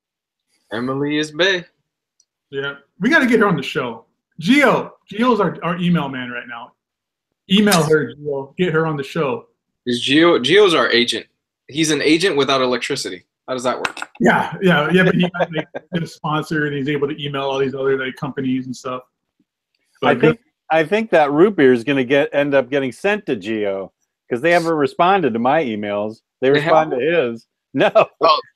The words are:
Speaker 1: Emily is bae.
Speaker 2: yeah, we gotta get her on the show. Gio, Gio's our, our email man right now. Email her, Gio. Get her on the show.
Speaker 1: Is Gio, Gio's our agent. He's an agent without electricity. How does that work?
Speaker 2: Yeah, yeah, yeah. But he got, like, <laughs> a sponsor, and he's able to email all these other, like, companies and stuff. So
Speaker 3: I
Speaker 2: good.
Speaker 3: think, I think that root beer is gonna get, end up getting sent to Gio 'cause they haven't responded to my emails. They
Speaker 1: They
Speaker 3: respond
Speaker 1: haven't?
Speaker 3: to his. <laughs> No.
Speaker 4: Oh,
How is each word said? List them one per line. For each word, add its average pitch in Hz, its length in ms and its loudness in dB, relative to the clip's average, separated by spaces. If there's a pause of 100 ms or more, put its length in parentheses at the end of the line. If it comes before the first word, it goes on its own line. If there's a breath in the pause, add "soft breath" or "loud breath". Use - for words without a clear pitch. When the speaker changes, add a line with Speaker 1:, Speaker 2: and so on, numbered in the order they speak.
(720)
Speaker 1:
Emily 135 460 -4
is 151 140 -4
bae. 160 320 0 (880)
Speaker 2:
yeah, 139 240 -6 (260)
we 196 80 -2
gotta 302 180 2
get 226 140 4
her 208 60 4
on 185 100 2
the 131 60 -6
show. 120 420 -8 (360)
Gio, 196 500 2 (200)
Gio's 220 300 2
our, 160 240 0
our 175 140 -2
email 170 300 0
man 127 220 -10
right 120 180 -12
now. 120 240 -16 (760)
Email 196 340 4
her, 151 300 0
Gio. 139 420 -10
Get 180 160 -2
her 160 140 0
on 156 100 -4
the 139 80 -6
show. 135 420 -6 (400)
Speaker 1:
Is 120 180 -2
Gio, 156 380 4
Gio's 180 320 4
our 123 160 2
agent. 117 360 0 (420)
He's 151 220 -2
an 143 120 -2
agent 160 340 2
without 135 240 2
electricity. 123 640 -4 (220)
How 131 80 -8
does 123 100 -6
that 123 120 -2
work? - 240 -10 (200)
Speaker 2:
Yeah, - 420 0
yeah, 156 280 2
yeah. 185 140 4
But 175 100 2
he 175 160 0
got, 175 240 -4
like, 156 140 -6 (140)
<laughs> 170 200 -8
a 156 40 -6
sponsor, 151 600 -6
and 147 80 -6
he's 139 140 -4
able 143 200 -2
to 147 140 -10
email 143 200 -6
all 135 160 -4
these 131 160 -2
other, 135 280 -2
like, 127 140 -8
companies 131 500 -6
and 131 80 -10
stuff. 127 280 -10 (1000)
So 135 80 0
Speaker 3:
I 147 60 4
Speaker 2:
good. 127 60 -2
Speaker 3:
think, - 200 4 (320)
I 160 120 2
think 214 260 -2
that 151 200 4
root 180 260 4
beer 131 160 6
is 117 120 2
gonna 139 200 0
get, 143 300 2
end 143 200 0
up 127 160 2
getting 135 200 -2
sent 202 360 -4
to 139 100 -2
Gio 98 540 -4 (400)
'cause 123 100 -4
they 160 100 2
haven't 170 220 2
responded 160 640 2
to 117 40 -2
my 135 240 2
emails. 104 600 -6 (180)
They 131 80 2
Speaker 1:
They 143 60 6
Speaker 3:
respond 156 380 2
Speaker 1:
haven't? 131 140 -2
Speaker 3:
to 160 260 0
his. 117 140 -14 (140)
<laughs> - 140 -20
No. 185 200 2
Speaker 4:
Oh, 165 460 2 (160)